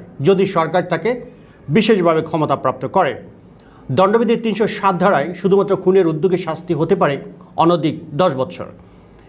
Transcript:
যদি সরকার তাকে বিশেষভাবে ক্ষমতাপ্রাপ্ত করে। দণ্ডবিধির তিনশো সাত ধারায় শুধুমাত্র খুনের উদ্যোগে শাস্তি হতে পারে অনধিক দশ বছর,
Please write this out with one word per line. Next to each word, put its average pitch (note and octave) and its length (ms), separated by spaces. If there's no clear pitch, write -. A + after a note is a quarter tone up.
যদি F#3 240
সরকার F3 380
তাকে G#3+ 380
বিশেষভাবে E3+ 520
ক্ষমতাপ্রাপ্ত D3+ 640
করে। C3+ 380
দণ্ডবিধির A3 500
তিনশো A3 260
সাত G3 320
ধারায় F3 340
শুধুমাত্র G3 420
খুনের F#3 320
উদ্যোগে E3 300
শাস্তি D#3+ 360
হতে D3+ 220
পারে D3+ 220
অনধিক D#3 600
দশ F3 180
বছর, - 300